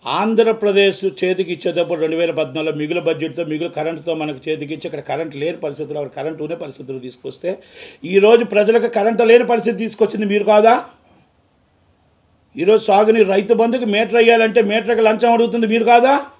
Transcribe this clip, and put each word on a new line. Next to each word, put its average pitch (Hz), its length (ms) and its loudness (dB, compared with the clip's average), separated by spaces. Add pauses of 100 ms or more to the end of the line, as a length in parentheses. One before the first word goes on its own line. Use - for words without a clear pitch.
ఆంధ్రప్రదేశ్ 208 920 0 (200)
చేతికి 185 360 -2
ఇచ్చేటప్పుడు 165 480 -4
రెండు 160 160 -2
వేల 170 180 0
పద్నాలుగులో 156 340 -4 (100)
మిగులు 170 260 -4
బడ్జెట్తో, 160 440 -4
మిగులు 156 260 -6
కరెంటుతో 160 340 -8 (100)
మనకు 151 240 -8
చేతికి 151 300 -6
ఇచ్చి, 147 140 -14
ఇక్కడ 151 200 -12
కరెంట్ 147 320 -8
లేని 160 240 -6
పరిస్థితులు, 151 340 -8
అక్కడ 139 200 -10
కరెంట్ 151 240 -8
ఉండే 156 180 -8
పరిస్థితులు 135 440 -14
తీసుకొస్తే, 135 440 -12 (640)
ఈరోజు 220 400 6
ప్రజలకు 208 440 2
కరెంట్ 220 340 0
లేని 240 200 6
పరిస్థితి 226 320 0
తీసుకొచ్చింది 214 500 -2
మీరు 202 200 0
కాదా? 214 200 6 (1800)
ఈరోజు 202 340 2
సాగునీరు 214 460 4
రైతు 202 260 2
బంధుకి 233 340 0
మీటర్ 214 260 0
వేయాలంటే 226 500 4
మీటర్కి 220 380 0
లంచం 226 260 2
అడుగుతుంది 226 400 0
మీరు 226 180 0
కాదా? 254 220 4 (240)